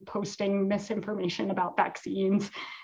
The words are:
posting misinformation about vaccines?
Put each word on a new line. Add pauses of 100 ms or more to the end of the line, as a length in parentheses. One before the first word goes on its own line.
posting
misinformation
about
vaccines? (340)